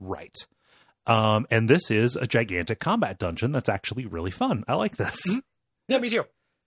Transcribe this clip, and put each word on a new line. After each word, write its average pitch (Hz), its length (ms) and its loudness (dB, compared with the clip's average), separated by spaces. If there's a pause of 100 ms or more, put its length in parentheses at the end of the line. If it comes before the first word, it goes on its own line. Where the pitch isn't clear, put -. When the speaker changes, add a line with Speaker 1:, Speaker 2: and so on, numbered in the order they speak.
Speaker 1:
Right. 90 340 -10 (720)
Um, 110 440 4
and 113 180 2
this 170 220 6
is 117 260 2
a 120 100 -4
gigantic 101 540 -2
combat 165 380 -2
dungeon 92 340 -2
that's 131 160 -2
actually 110 380 -4
really 87 240 -6
fun. 135 360 -2
I 123 80 -2
like 214 220 -2
this. - 320 -2
Speaker 2:
Mm-hmm. 220 100 0 (500)
Yeah, 262 100 2
me 240 120 -2
too. 220 140 -2 (420)